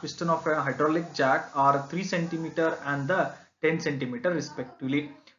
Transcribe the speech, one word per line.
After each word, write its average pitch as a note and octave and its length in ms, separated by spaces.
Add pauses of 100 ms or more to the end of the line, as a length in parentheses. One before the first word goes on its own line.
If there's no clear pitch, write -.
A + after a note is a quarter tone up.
piston E3+ 280
of D#3+ 160
a D#3 160
hydraulic D3+ 520
jack C#3 420
are C#3 340
three F3+ 140
centimeter E3 800
and C#3 220
the F3+ 240 (300)
ten E3 180
centimeter C3+ 520
respectively. C#3+ 760 (300)